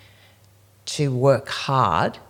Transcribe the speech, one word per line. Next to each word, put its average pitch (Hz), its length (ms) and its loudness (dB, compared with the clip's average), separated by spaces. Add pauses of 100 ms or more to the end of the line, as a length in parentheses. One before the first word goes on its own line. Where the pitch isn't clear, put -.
(840)
to 143 280 -4
work 127 360 2
hard 113 680 0 (120)